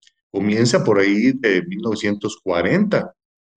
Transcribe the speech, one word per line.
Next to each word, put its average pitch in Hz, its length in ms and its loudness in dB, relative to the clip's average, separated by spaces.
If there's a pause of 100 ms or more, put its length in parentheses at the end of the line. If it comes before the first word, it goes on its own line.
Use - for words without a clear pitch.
(300)
Comienza 107 520 0
por 104 160 2
ahí 104 340 2
de 98 300 0
mil 92 180 -10
novecientos 104 640 -4
cuarenta. 104 680 0 (440)